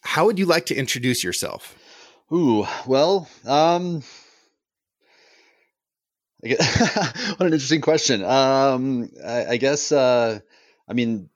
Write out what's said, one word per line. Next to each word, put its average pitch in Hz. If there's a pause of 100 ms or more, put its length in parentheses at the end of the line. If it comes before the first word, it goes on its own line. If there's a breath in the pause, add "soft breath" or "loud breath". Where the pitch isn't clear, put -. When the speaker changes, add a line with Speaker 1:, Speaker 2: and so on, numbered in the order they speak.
Speaker 1:
How -
would 208
you 190
like 170
to -
introduce 127
yourself? - (540 loud breath)
Speaker 2:
Ooh, 123 (200 loud breath)
well, 156 (180)
um, 165 (2500 loud breath)
I 113
gue-, 127
<laughs> -
what 190
an 180
interesting 147
question. 139
Um, 135 (120)
I, 117
I 123
guess, 139
uh, 120 (480 soft breath)
I -
mean 113